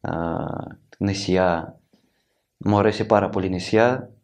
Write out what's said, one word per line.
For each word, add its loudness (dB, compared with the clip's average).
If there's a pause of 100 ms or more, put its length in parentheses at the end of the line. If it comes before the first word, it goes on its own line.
Α, -4 (600)
νησιά. 0 (760)
Μου 2
αρέσει 2
πάρα 4
πολύ -4
νησιά. 0 (140)